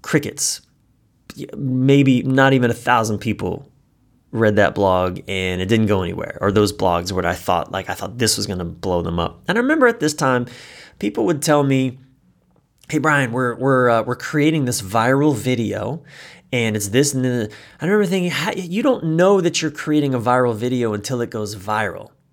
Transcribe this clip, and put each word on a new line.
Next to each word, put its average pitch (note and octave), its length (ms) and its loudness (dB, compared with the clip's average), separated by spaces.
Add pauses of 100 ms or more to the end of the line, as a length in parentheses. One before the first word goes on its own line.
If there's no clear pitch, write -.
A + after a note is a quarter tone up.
Crickets. - 600 -4 (960)
Maybe C3+ 640 4
not C3+ 300 4
even B2 160 4
a A#2 40 0
thousand A2 460 0
people G#2 500 -4 (640)
read A2 260 2
that G2+ 180 4
blog, F#2 540 2
and F#2 320 -2
it F#2+ 60 -2
didn't A2 200 2
go G2 140 2
anywhere, F2 400 -8
or G2+ 100 0
those G#2 200 4
blogs F2+ 400 -2
where F2+ 140 -2
I F2 100 0
thought, - 360 -2
like, F#2+ 180 -6
I G2 40 -6
thought G2 240 -10
this A2+ 200 0
was G#2+ 100 -6
gonna F2+ 180 -6
blow F2 360 -2
them E2+ 180 -4
up. - 280 -6
And G3+ 100 0
I A#3+ 40 0
remember C#4 260 2
at A#3 140 0
this D3+ 120 -2
time, B2+ 320 0 (540)
people G#3+ 260 -4
would D#3+ 160 0
tell D3 220 2
me, C3 360 0 (920)
"Hey, D#3 80 -2
Brian, C#3 360 2
we're, B2 220 -2
we're, B2+ 340 2
uh, A2+ 140 2
we're B2 120 -4
creating D#3 480 0
this B2 180 -2
viral B2 540 2
video, A2+ 680 -4 (500)
and A2+ 240 0
it's G2+ 120 -4
this C3+ 240 2
and B2+ 120 -2
the," B2 260 -2 (300)
I D3+ 40 -6
remember G#3 200 2
thinking, F3 260 -2
"How, F3 220 -4
you F#3 280 -4
don't B3+ 220 2
know F3+ 380 4
that E3+ 200 -2
you're D#3 80 -2
creating D3 440 0
a B2 60 0
viral B2 360 2
video A#2+ 380 -2
until G#2 260 -4
it A#2 100 -4
goes G#2+ 280 -8
viral. G#2 540 -4 (220)